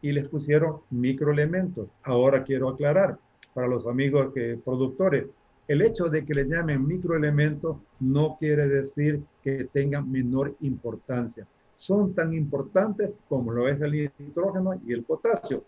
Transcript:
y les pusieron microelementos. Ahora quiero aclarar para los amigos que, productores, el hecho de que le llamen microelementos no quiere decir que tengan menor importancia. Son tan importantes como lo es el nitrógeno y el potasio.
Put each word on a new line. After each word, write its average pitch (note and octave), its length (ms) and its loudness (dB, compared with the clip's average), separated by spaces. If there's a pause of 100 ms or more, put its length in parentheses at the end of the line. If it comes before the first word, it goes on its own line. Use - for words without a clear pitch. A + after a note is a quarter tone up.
y C#3+ 120 -2
les C#3 160 -2
pusieron D3+ 480 2 (120)
microelementos. D3 960 0 (160)
Ahora C3 400 4
quiero C3 260 0
aclarar D3 480 2 (360)
para B2 140 -2
los A#2+ 200 -2
amigos C3+ 460 2
que, A#2 300 -4
productores, C3 640 0 (420)
el D3 140 2
hecho F#3+ 280 2
de D3+ 160 0
que D3 80 -4
le C#3 120 0
llamen D3 420 0
microelementos D3+ 920 0 (220)
no D3 400 2
quiere D3 300 2
decir D3 520 0 (220)
que C3+ 220 -4
tengan C#3 440 -2
menor C3 520 0
importancia. A#2+ 840 -6 (300)
Son G3 380 0
tan E3 200 0
importantes F3 760 0 (160)
como A#2+ 240 -2
lo A#2+ 160 0
es C#3+ 140 0
el D3 360 -2
nitrógeno F#3 680 -2
y A#2+ 80 -4
el A#2+ 100 -4
potasio. - 640 -2